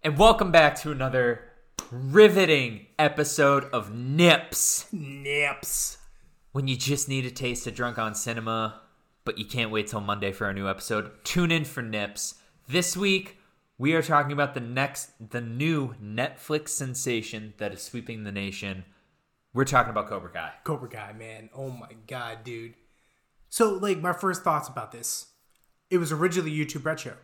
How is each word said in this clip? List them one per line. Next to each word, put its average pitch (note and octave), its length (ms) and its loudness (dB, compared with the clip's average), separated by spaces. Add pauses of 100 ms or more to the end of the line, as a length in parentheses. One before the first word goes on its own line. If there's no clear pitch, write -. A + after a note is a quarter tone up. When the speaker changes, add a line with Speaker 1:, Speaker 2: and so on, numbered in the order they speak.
Speaker 1:
And D3+ 120 0
welcome G#3 360 6
back D#3 300 8
to D3+ 100 -6
another B2+ 500 0 (480)
riveting C#3+ 960 6 (140)
episode C#3+ 640 4 (100)
of G#2 180 -2
Nips. C#3 1000 4
Speaker 2:
Nips. C#3+ 1040 -4 (540)
Speaker 1:
When C3+ 160 -2
you C3 100 0
just C#3 320 -2
need C3+ 160 -2
a B2+ 60 -8
taste B2 340 -6
of A#2 80 -8
Drunk A#2+ 240 -4
on A2 160 -4
Cinema, A2+ 680 -4 (460)
but A2 140 -6
you A2+ 60 -6
can't A#2 260 -4
wait G#2+ 160 -2
till G#2+ 140 -6
Monday G2+ 300 -2
for G#2 140 -4
our G2 80 -2
new G2 160 -4
episode, G#2 400 -4 (140)
tune F3 260 2
in E3 160 2
for - 160 -10
Nips. G#2+ 540 -6 (320)
This F3 280 -2
week, F#3+ 440 -2 (400)
we C#3+ 140 2
are D#3+ 100 2
talking C#3+ 300 2
about C#3+ 200 0
the C3+ 60 -6
next, B2 500 -4 (220)
the A#2+ 100 -6
new B2+ 540 -2
Netflix B2 760 -6
sensation A2+ 880 -4
that G2+ 160 -6
is F2+ 80 -14
sweeping A2+ 420 -10
the G2+ 80 -8
nation. G2 520 -6 (720)
We're C3 120 2
talking B2 240 4
about G#2+ 180 -2
Cobra F2+ 220 -8
Kai. E2+ 220 -10 (140)
Speaker 2:
Cobra C3 220 -6
Kai, G#2+ 260 -14
man. A2 420 -18
Oh C3+ 160 -10
my A#2 180 -16 (160)
god, A#2 380 -10
dude. A#2 320 -12 (720)
So, A3 220 2
like, F#3+ 280 -2
my F3 140 0
first F3+ 300 -2
thoughts D3+ 240 0
about A#2 240 -10
this, - 360 -8 (640)
it F#3 80 2
was D#3+ 140 0
originally E3 400 0 (100)
a D3 40 0
YouTube C#3+ 200 -8
Red D#3 140 -4
Show. A#2 140 -12 (100)